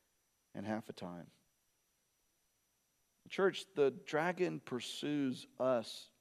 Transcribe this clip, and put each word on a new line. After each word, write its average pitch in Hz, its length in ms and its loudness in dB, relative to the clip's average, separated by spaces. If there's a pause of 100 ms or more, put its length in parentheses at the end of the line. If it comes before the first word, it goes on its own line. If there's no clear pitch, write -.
(540)
and 101 140 -6
half 107 200 -4
a - 60 -10
time. 87 380 -10 (2000)
Church, - 460 2
the 139 160 6
dragon 165 720 0
pursues 131 880 -2 (120)
us 123 600 0